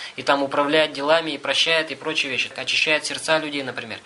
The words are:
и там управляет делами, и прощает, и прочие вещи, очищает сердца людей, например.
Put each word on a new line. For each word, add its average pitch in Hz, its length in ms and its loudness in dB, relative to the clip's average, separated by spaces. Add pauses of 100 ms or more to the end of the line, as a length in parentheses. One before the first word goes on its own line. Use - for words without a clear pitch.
(160)
и 131 60 -8
там 143 200 2
управляет 147 500 2
делами, 151 400 2
и 139 60 -6
прощает, 156 520 2
и 135 40 -8
прочие 147 360 -4
вещи, 120 240 -2
очищает 147 520 0
сердца 156 320 0
людей, 147 240 -4
например. 117 440 -8